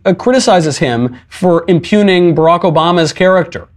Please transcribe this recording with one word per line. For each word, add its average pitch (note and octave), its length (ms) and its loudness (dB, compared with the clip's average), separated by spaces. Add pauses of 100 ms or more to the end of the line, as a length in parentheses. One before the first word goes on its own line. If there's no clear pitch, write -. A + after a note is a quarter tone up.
uh, F#3+ 100 0
criticizes F#3 640 0
him B2 380 -2 (120)
for E3+ 380 -2
impugning F3+ 720 2
Barack E3 260 2
Obama's E3 500 0
character F#3 540 -2 (100)